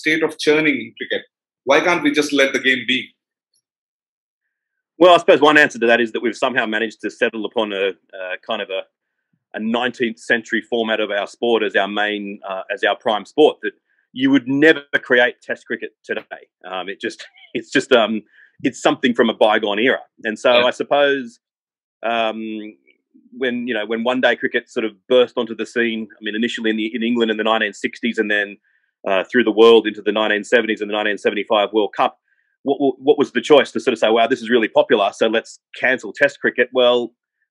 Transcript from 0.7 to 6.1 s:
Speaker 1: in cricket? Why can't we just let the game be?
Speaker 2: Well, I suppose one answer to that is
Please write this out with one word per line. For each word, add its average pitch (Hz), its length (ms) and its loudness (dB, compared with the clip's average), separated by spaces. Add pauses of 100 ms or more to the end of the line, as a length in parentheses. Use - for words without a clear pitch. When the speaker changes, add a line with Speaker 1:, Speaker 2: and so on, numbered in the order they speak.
Speaker 1:
in 113 140 -16
cricket? 110 280 -8 (400)
Why 143 160 2
can't 170 200 0
we 147 100 2
just 143 220 -2
let 135 200 2
the 127 140 -4
game 127 200 0
be? 123 200 -4 (1900)
Speaker 2:
Well, 175 160 2
I 165 40 4
suppose 156 240 2
one 151 180 4
answer 139 180 2
to 113 140 -2
that 117 100 4
is 113 120 -4